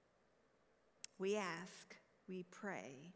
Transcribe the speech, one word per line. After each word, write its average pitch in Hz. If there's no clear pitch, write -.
We 196
ask, 180
we 185
pray 147